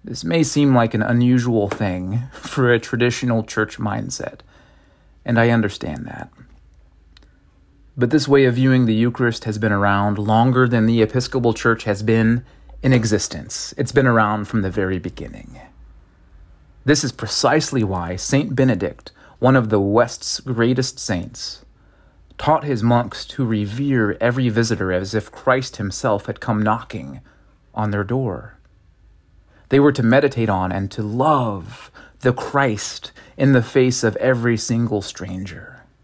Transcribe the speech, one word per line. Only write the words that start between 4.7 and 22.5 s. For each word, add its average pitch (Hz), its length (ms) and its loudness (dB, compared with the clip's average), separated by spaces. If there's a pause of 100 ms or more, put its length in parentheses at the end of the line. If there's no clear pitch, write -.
and 117 140 2
I 117 120 4
understand 101 560 -2
that. - 240 -14 (1700)
But 120 140 2
this 139 180 2
way 139 160 6
of 123 100 4
viewing 127 300 4
the 110 100 2
Eucharist 117 500 0
has 107 140 -4
been 107 140 0
around 101 460 2
longer 120 500 4
than 117 180 2
the 113 160 4
Episcopal 120 520 0
Church 113 300 0
has 104 180 -2
been 113 420 2 (380)
in 135 100 4
existence. - 840 -2
It's - 120 -4
been 135 160 2
around 107 400 2
from 107 160 -2
the 95 80 -2
very 95 280 -2
beginning. - 600 -12 (1300)
This 147 180 2
is 139 80 -2
precisely 135 720 0
why 92 340 -4
Saint 139 380 -2
Benedict, 120 580 -2 (260)
one 123 180 4
of 110 140 0
the 104 100 4
West's 107 600 0
greatest 123 580 -2
saints, - 680 -8 (760)
taught 151 260 0